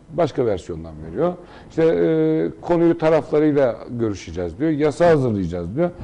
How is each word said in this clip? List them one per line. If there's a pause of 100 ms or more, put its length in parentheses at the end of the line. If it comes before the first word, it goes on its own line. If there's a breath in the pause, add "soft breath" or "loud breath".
(140)
başka
versiyondan (140)
veriyor. (360 loud breath)
İşte,
e,
konuyu
taraflarıyla (120)
görüşeceğiz
diyor.
Yasa
hazırlayacağız
diyor. (140 loud breath)